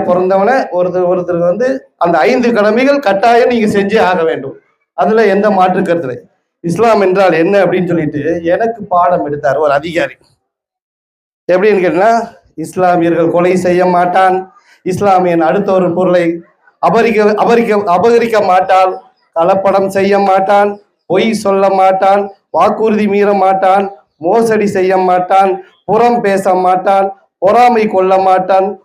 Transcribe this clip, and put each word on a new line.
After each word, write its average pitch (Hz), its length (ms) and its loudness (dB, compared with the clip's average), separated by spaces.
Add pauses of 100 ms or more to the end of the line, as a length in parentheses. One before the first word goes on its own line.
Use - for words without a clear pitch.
பிறந்தவனை 190 480 0 (220)
ஒருத்தர், 180 340 -2
ஒருத்தருக்கு 175 420 -2
வந்து 240 160 -2 (280)
அந்த 170 220 0
ஐந்து 233 340 0
கடமைகள் 233 560 0
கட்டாயம் 240 440 2
நீங்க 214 240 0
செஞ்சே 196 320 0
ஆக 180 220 -2
வேண்டும், 131 260 -8 (420)
அதுல 214 260 2 (100)
எந்த 202 160 0
மாற்று 185 320 0
கருத்து 170 260 -4
இல்லை. 120 100 -10 (460)
இஸ்லாம் 214 420 0
என்றால் 185 360 2
என்ன?" 202 120 0 (100)
அப்படின்னு 175 280 -2
சொல்லிட்டு 147 300 -4 (320)
எனக்கு 226 260 -4 (140)
பாடம் 175 320 0
எடுத்தார் 143 380 -4
ஒரு 143 80 2
அதிகாரி. 147 440 -4 (1300)
எப்படின்னு 190 340 2
கேட்டீங்கன்னா, 185 320 0 (500)
இஸ்லாமியர்கள் 170 680 0
கொலை 175 180 0 (140)
செய்ய 180 160 0 (140)
மாட்டான், 185 400 2 (560)
இஸ்லாமியன் 180 560 0
அடுத்த 196 240 -2
ஒரு 180 160 0 (100)
பொருளை 180 260 2 (580)
அபகரிக்க, 214 460 2 (140)
அபகரிக்க, 226 360 0 (180)
அபகரிக்க 233 440 2 (100)
மாட்டான், 185 400 2 (460)
கலப்படம் 190 600 0
செய்ய 196 220 0
மாட்டான், 202 540 2 (380)
பொய் 214 200 0 (140)
சொல்ல 196 200 0 (140)
மாட்டான், 190 440 2 (280)
வாக்குறுதி 214 580 0
மீற 202 240 0
மாட்டான், 190 520 2 (400)
மோசடி 214 420 0
செய்ய 190 300 -2
மாட்டான், 185 540 2 (340)
புறம் 233 360 0
பேச 196 340 0
மாட்டான், 185 520 0 (320)
பொறாமை 226 480 2
கொள்ள 190 320 0
மாட்டான், 190 480 0 (180)